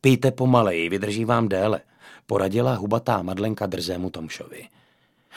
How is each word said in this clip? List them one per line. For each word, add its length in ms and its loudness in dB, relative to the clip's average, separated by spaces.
"Pijte 300 6
pomaleji, 580 2
vydrží 360 -2
vám 220 2
déle," 340 0
poradila 500 0
hubatá 460 -2
Madlenka 440 -4
drzému 440 -6
Tomšovi. 580 -14